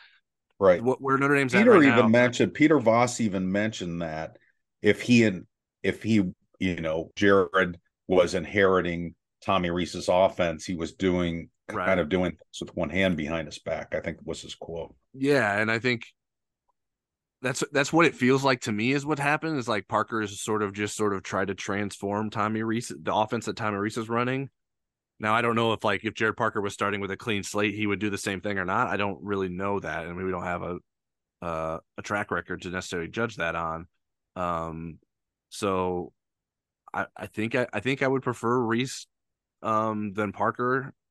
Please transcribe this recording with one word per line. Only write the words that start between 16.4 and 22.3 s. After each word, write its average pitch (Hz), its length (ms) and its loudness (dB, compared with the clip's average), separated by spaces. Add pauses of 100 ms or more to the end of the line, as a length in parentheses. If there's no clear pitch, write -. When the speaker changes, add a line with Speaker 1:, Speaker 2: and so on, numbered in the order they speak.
Speaker 2:
that's, 127 200 -4 (120)
that's 139 180 2
what 165 140 6
it 143 100 2
feels 131 260 4
like 135 200 2
to 120 100 -4
me 110 220 0
is 143 120 -2
what 147 140 -2
happened, 151 380 -2
is, 117 100 -6
like, 107 220 -4
Parker 110 320 -2
is 101 200 -6
sort 107 220 -2
of 98 80 -2
just 101 240 -4
sort 104 180 0
of 95 100 -6
tried 98 260 -2
to 95 60 -6
transform 101 760 -4
Tommy 110 340 -2